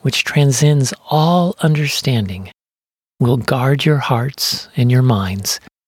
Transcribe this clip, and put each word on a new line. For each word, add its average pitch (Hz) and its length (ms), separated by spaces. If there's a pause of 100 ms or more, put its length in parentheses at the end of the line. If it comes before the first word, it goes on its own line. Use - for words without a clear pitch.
which - 220
transcends 143 720 (160)
all 175 480
understanding, 120 880 (720)
will 123 180
guard 135 480
your 151 140
hearts - 760
and 123 160
your 127 120
minds 98 580 (260)